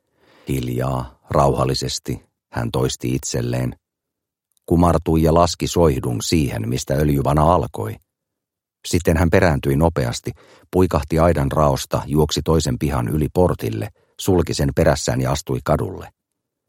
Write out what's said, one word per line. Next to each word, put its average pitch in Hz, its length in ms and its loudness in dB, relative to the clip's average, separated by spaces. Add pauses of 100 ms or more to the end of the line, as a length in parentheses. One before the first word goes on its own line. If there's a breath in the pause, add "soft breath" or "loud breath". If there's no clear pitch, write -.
(480 soft breath)
Hiljaa, 64 720 -4 (100)
rauhallisesti, 65 960 -2 (260)
hän 60 200 -6
toisti 64 440 -4
itselleen. 62 600 -4 (880)
Kumartui 82 580 2
ja 80 100 4
laski 82 340 2
soihdun 65 540 0
siihen, 60 480 -2
mistä 64 240 -4
öljyvana 76 600 2
alkoi. 55 420 -4 (920)
Sitten 85 300 2
hän 85 120 2
perääntyi 76 460 2
nopeasti, 71 560 -2 (400 soft breath)
puikahti 85 480 0
aidan 80 320 2
raosta, 73 540 0
juoksi 76 380 0
toisen 76 360 0
pihan 69 280 -2
yli 73 260 0
portille, 57 560 0 (300)
sulki 90 340 0
sen 71 220 -2
perässään 69 460 2
ja 64 100 -2
astui 67 320 -4
kadulle. 76 460 -4 (600)